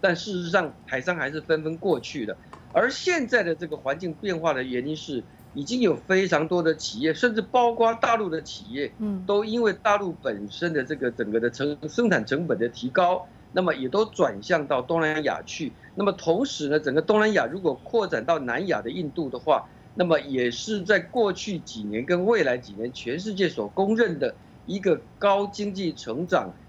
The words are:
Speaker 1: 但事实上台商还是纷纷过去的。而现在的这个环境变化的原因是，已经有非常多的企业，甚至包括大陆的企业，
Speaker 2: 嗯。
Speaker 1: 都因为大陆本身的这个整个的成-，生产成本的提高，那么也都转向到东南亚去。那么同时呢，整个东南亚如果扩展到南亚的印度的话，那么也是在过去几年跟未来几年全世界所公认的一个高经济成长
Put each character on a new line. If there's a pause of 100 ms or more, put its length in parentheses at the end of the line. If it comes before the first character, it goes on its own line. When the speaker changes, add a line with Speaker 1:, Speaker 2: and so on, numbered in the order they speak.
Speaker 1:
但
事
实
上 (140)
台
商
还
是
纷
纷
过
去
的。 (380)
而
现
在
的
这
个
环
境
变
化
的
原
因
是， (300)
已
经
有
非
常
多
的
企
业，
甚
至
包
括
大
陆
的
企
业， (100)
Speaker 2:
嗯。
Speaker 1:
都
因
为
大
陆
本
身
的
这
个
整
个
的
成-， (100)
生
产
成
本
的
提
高， (240)
那
么
也
都
转
向
到
东
南
亚
去。 (220)
那
么
同
时
呢，
整
个
东
南
亚
如
果
扩
展
到
南
亚
的
印
度
的
话， (280)
那
么
也
是
在
过
去
几
年
跟
未
来
几
年
全
世
界
所
公
认
的 (320)
一
个 (200)
高
经
济
成
长 (140)